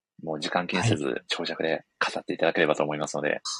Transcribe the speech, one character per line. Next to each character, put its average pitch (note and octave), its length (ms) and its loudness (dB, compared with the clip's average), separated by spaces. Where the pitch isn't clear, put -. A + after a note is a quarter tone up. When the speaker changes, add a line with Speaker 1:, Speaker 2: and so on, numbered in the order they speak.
Speaker 1:
も D#2+ 100 -4
う D2+ 60 -4
時 D2+ 100 -6
間 F2 160 0
気 - 100 -2
に F#2 60 2
せ A2 140 4
ず、 D2 100 -2
Speaker 2:
は B1+ 120 0
い。 - 100 -4
Speaker 1:
長 - 180 -4
尺 E2 160 -4
で D#2+ 240 0
語 - 200 -2
っ - 40 -6
て - 100 -4
い - 40 -4
た E2 100 2
だ E2 60 4
け F2 80 2
れ D#2 60 6
ば D2+ 80 4
と D#2 80 2
思 D2+ 120 0
い - 20 -2
ま D2+ 100 -2
す - 60 -6
の D2 80 -2
で。 - 200 0